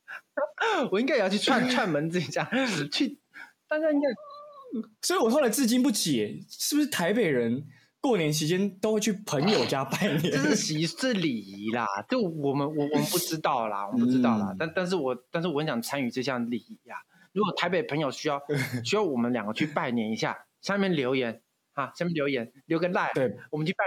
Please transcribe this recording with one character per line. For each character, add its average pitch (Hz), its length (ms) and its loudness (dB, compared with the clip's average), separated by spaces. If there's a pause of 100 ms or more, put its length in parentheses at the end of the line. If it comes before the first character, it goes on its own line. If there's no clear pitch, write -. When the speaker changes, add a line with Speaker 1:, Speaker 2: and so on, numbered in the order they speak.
(300)
Speaker 1:
<laughs> 359 640 0
我 196 80 2
应 247 40 2
该 302 120 2
也 233 40 4
要 190 80 2
去 196 80 2
串， 247 320 4
串 240 220 0
门 151 180 0
子 175 120 0
一 151 40 -2
下， 156 240 -4 (440)
去， - 260 -2 (480)
大 302 140 -2
家 320 100 2
应 285 100 2
该 285 80 2 (920)
Speaker 2:
所 359 140 0
以 - 20 2
我 254 100 4
后 262 120 4
来 247 100 4
至 262 160 2
今 247 160 4
不 277 80 6
解， 139 480 0 (100)
是 - 280 -2
不 302 40 6
是 294 60 4
台 190 260 0
北 208 160 2
人 123 380 0 (340)
过 254 160 2
年 151 160 2
期 156 140 0
间 185 320 2
都 220 160 2
会 214 60 2
去 220 120 0
朋 151 380 0
友 139 160 4
家 135 180 0
拜 - 220 -2
年？ 151 240 2
Speaker 1:
这 147 80 2
是 285 160 2
习-， 156 320 0 (120)
这 254 140 0
礼 165 240 0
仪 101 360 -6
啦， 120 120 0 (240)
就 254 120 0
我 156 340 0
们， 143 120 0
我， 147 200 0
我 147 100 0
们 233 100 2
不 - 120 0
知 160 200 -2
道 139 280 0
啦， 101 200 -4
我 101 60 -6
们 120 140 2
不 - 0 -
知 127 160 4
道 117 160 4
啦， 101 140 -2
Speaker 2:
嗯。 95 60 -8
Speaker 1:
但， 160 180 -4
但 185 100 0
是 180 80 0
我， 131 220 0 (140)
但 170 120 -2
是 185 60 -2
我 143 100 0
很 156 80 0
想 120 160 -2
参 139 220 -4
与 120 60 -2
这 131 120 -4
项 120 280 -2
礼 120 80 -4
仪 - 200 -14 (120)
啊。 110 60 -12 (360)
如 196 100 0
果 190 120 0
台 175 140 0
北 180 140 2
朋 151 160 -2
友 143 120 0
需 - 180 -6
要， 143 200 0
Speaker 2:
<laughs> 123 360 -2
Speaker 1:
需 185 120 0
要 214 60 2
我 156 140 0
们 120 160 2
两 110 140 -2
个 107 60 -4
去 151 140 -2
拜 156 240 -2
年 113 200 0
一 110 60 -2
下， 123 300 -4 (140)
下 196 160 -2
面 196 180 2
留 135 200 0
言 120 280 -2 (300)
啊， 131 220 -4
下 175 100 -4
面 175 80 -2
留 143 160 0
言， 120 240 -2 (140)
留 165 120 0
个 175 100 0
like， 175 260 0
Speaker 2:
对。 127 220 0 (140)
Speaker 1:
我 156 60 -6
们 156 100 -2
去 190 60 0
拜 208 140 0